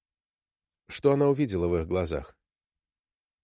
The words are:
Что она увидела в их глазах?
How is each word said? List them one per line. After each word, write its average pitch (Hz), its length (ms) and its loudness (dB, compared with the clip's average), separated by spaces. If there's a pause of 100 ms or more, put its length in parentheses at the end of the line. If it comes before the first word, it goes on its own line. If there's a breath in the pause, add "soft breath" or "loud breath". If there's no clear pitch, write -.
(880)
Что - 240 2
она 143 160 2
увидела 110 400 0
в 87 80 0
их 82 100 -2
глазах? 82 520 -4 (1040)